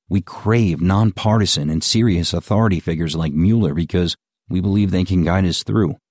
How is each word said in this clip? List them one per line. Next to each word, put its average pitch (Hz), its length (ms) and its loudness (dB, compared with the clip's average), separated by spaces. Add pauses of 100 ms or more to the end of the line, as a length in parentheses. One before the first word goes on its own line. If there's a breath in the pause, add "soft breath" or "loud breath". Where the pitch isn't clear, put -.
We 95 140 -2
crave 101 600 0
nonpartisan 98 880 0
and 78 140 -2
serious 101 480 0
authority 98 480 0
figures 80 360 -4
like 80 180 -2
Mueller 92 400 2
because 85 420 -2 (320)
we 92 120 -2
believe 98 320 0
they 90 120 0
can 90 200 0
guide 92 220 2
us 85 180 -2
through. 104 320 0 (140)